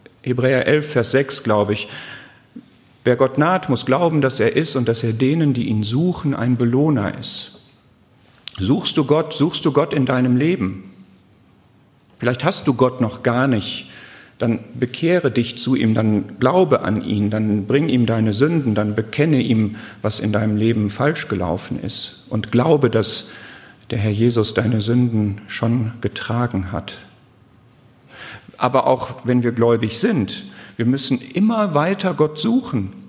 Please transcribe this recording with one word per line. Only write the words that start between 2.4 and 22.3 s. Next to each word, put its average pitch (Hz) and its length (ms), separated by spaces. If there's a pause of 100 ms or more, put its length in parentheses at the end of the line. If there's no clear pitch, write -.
"Wer 123 100
Gott 131 240
naht, 170 300
muss 127 180
glauben, 160 340
dass 131 200
er 113 160
ist 156 180
und 120 140
dass 113 160
er 113 80
denen, 135 420
die 117 140
ihn 107 160
suchen, 143 500
ein 123 220
Belohner 123 600
ist." - 440 (1000)
Suchst 110 380
du 156 80
Gott, 156 280
suchst - 320
du 160 60
Gott 135 240
in 135 120
deinem 127 300
Leben? 127 540 (1300)
Vielleicht 123 240
hast 165 240
du 139 80
Gott 123 260
noch 110 220
gar 127 240
nicht. 117 420 (500)
Dann 113 200 (160)
bekehre 151 560
dich 117 260
zu 127 180
ihm, 110 200
dann 110 460
glaube 147 420
an 101 200
ihn, 104 280
dann 107 360
bring 143 220
ihm 127 160
deine 110 300
Sünden, 139 400
dann 104 200
bekenne 139 460
ihm, 110 360 (260)
was 107 180
in 107 120
deinem 107 240
Leben 110 340
falsch 147 380
gelaufen 90 540
ist - 460
und - 240